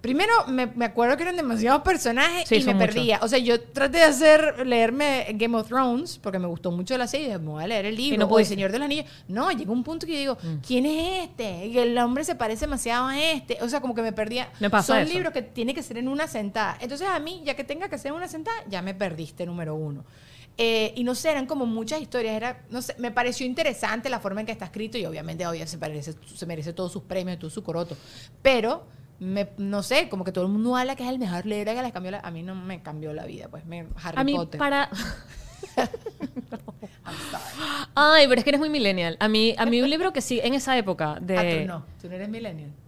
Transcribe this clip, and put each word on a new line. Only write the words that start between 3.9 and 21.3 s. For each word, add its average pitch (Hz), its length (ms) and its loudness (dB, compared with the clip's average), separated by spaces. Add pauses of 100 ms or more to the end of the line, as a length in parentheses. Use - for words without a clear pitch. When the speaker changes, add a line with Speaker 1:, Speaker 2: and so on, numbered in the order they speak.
Speaker 1:
de 330 60 12
hacer, 302 600 8
leerme 254 720 4
Game 226 220 0
of 220 100 -2
Thrones 254 560 0
porque 190 160 -4
me 180 80 -2
gustó 175 240 -4
mucho 180 260 -2
la 247 120 0
serie. 269 320 -2
Me 156 80 -6
voy 151 160 -6
a - 20 -4
leer 208 200 -2
el 220 100 -2
libro. 269 180 0
Speaker 2:
Y 214 40 2
no 208 80 4
Speaker 1:
O - 20 0
El 208 60 4
Speaker 2:
pudiste. 214 200 6
Speaker 1:
Señor 190 160 0
de 226 80 0
los 285 60 -2
Anillos. 294 220 -2 (200)
No, 247 240 0
llegó 226 220 -2
un 247 100 0
punto 330 240 -6
que 330 60 -6
yo 294 80 -2
digo, 269 200 -2
Speaker 2:
Mm. 165 240 -6
Speaker 1:
"¿Quién 254 220 2
es 330 380 -2
este? 196 420 -8
Y 233 140 0
el 240 180 4
hombre 240 240 2
se 311 140 -2
parece 220 300 -2
demasiado 240 420 0
a 277 120 -2
este". 311 400 0
O 233 80 -2
sea, 262 120 -2
como 247 120 -4
que 226 100 -2
me 226 100 -2
perdía. 214 360 -4 (120)
Speaker 2:
Me 208 100 2
pasa 208 240 4
Speaker 1:
Son 220 80 6
Speaker 2:
eso. 311 100 0
Speaker 1:
libros 349 200 -2
que 262 100 -4
tiene 247 320 -4
que 320 80 -6
ser 233 160 -8
en 247 80 -4
una 294 220 -2
sentada. 208 520 -2
Entonces, 285 280 -6
a 359 100 0
mí, 320 260 -8
ya 269 120 -2
que 277 80 -6
tenga 339 240 -6
que 302 100 -8
ser 277 140 -6
en 320 60 -6
una 359 100 -6
sentada, 320 280 -6 (120)
ya 190 140 -6
me 190 120 -4
perdiste, 175 520 -6
número 170 280 -6
uno. 151 300 -6 (520)
Eh, 226 380 2
y 247 80 -4
no 247 140 0
sé, 311 160 0